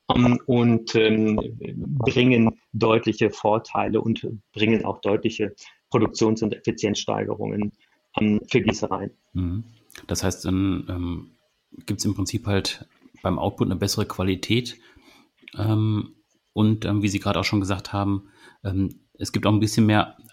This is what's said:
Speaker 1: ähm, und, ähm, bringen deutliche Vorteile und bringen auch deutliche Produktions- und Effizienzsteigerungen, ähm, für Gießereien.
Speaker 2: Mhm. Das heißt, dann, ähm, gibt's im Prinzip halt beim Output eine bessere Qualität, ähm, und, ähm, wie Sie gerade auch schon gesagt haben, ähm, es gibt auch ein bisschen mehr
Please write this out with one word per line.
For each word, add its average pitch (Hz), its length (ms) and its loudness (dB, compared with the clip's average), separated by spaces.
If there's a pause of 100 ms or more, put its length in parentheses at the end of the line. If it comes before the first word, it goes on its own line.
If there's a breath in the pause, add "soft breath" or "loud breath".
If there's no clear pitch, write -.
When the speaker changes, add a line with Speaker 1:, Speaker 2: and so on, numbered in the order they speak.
(140)
Speaker 1:
ähm, 123 320 6
und, 117 480 2
ähm, 110 440 4 (380)
bringen 123 840 2 (120)
deutliche 110 580 2
Vorteile 107 720 -2
und 113 260 -2 (260)
bringen 107 320 2
auch 98 160 -6
deutliche 107 540 -2 (360 loud breath)
Produktions- 113 520 2
und 107 120 -2
Effizienzsteigerungen, 104 1200 -4 (480)
ähm, 107 200 2 (100)
für 127 100 4
Gießereien. 101 500 -2 (220)
Speaker 2:
Mhm. 92 320 -4 (420)
Das - 180 -4
heißt, 95 200 -2
dann, 92 440 0
ähm, 87 420 -6 (560)
gibt's 104 180 -4
im 104 100 0
Prinzip 104 320 -4
halt 98 400 -2 (360)
beim 92 160 -2
Output 101 300 -2
eine 92 80 -2
bessere 98 300 -2
Qualität, 98 720 -2 (800 soft breath)
ähm, 107 560 0 (380)
und, 107 320 2
ähm, 104 180 0
wie 104 60 2
Sie 95 100 -2
gerade 95 220 -2
auch 95 40 0
schon 104 160 0
gesagt 98 340 -4
haben, 101 340 -2 (360 soft breath)
ähm, 95 360 -4 (140)
es - 180 -10
gibt 101 140 -2
auch 104 60 -2
ein 104 80 0
bisschen 107 260 4
mehr 104 300 2 (160)